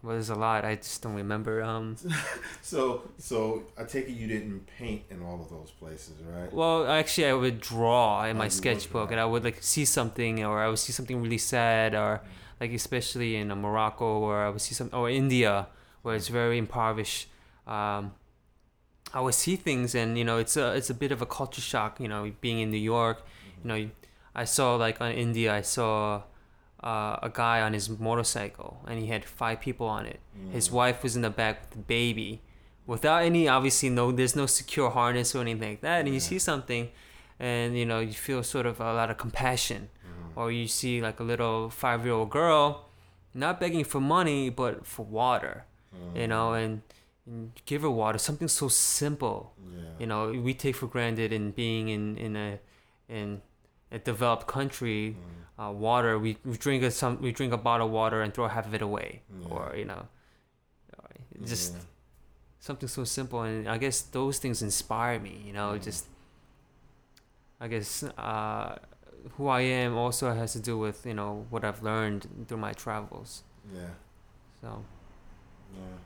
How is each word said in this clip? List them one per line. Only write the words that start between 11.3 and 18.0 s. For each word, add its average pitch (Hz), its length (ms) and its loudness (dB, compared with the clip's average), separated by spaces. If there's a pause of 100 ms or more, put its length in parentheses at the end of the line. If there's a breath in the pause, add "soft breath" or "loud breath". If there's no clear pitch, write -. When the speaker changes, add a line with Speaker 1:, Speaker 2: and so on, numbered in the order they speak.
Speaker 1:
sad, 113 560 4
or, 107 280 2
Speaker 2:
Mm. - 40 -18 (340 loud breath)
Speaker 1:
like, 117 120 -2
especially 120 640 -2
in, 104 140 -2
uh, 98 40 -2
Morocco, 107 500 0 (140)
or 104 260 2
I 104 40 2
would 104 120 -4
see - 140 -4
some, 123 180 -4
or 120 160 2
India, 123 580 6 (360 loud breath)
where 113 120 0
it's 98 140 -2
Speaker 2:
Mm. 117 40 -4
Speaker 1:
very 120 260 4
impoverished. 110 680 -2 (380 soft breath)
Um, 104 480 -2 (1000)